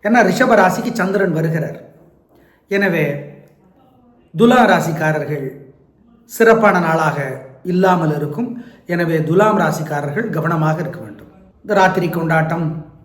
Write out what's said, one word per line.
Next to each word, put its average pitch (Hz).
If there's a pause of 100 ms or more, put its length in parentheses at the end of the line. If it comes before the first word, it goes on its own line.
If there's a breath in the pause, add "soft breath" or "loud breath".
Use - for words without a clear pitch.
ஏன்னா 233
ரிஷப 226
ராசிக்கு 190
சந்திரன் 190
வருகிறார். 160 (880 soft breath)
எனவே 185 (1300)
துலா 240 (140)
ராசிக்காரர்கள் 156 (880)
சிறப்பான 226 (120)
நாளாக 160 (540)
இல்லாமல் 180
இருக்கும். 147 (400 loud breath)
எனவே 165 (140)
துலாம் 202
ராசிக்காரர்கள் 156
கவனமாக 156
இருக்க -
வேண்டும். - (300)
இந்த 208
ராத்திரி 185 (120)
கொண்டாட்டம் 160 (380)